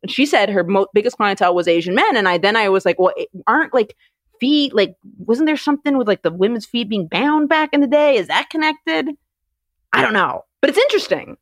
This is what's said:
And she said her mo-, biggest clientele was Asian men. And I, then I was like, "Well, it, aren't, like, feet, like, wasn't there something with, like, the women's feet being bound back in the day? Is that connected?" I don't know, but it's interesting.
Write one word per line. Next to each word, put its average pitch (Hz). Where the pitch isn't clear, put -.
And 196
she 269
said 214
her 196
mo-, 196
biggest 208
clientele 196
was 175
Asian 170
men. 269
And 202
I, 175
then 196
I 214
was 190
like, 180
"Well, 185
it, 170
aren't, 247
like, 226
feet, 285
like, 196
wasn't 247
there 311
something 285
with, 240
like, 196
the 165
women's 208
feet 233
being 202
bound 294
back 311
in 285
the 285
day? 285
Is 175
that 190
connected?" 311
I 135
don't 214
know, 175
but 277
it's 277
interesting. 415